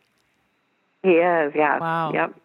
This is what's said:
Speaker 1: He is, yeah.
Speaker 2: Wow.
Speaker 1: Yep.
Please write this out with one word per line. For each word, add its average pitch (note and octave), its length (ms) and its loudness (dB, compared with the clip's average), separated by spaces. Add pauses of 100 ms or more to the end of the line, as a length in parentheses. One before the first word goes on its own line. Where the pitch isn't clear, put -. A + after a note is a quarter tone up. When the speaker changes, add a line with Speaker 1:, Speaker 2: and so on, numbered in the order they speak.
(1000)
Speaker 1:
He F#3 120 4
is, E3 420 2
yeah. D3 240 0
Speaker 2:
Wow. E3 340 -4
Speaker 1:
Yep. D#3+ 320 -4